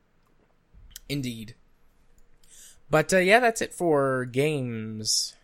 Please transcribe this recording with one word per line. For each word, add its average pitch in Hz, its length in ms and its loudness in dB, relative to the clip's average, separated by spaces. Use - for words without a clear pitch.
Indeed. 120 460 -8
But, 156 240 2
uh, 190 60 6
yeah, 190 200 6
that's 233 220 2
it - 140 -6
for 139 500 0
games 120 1200 -4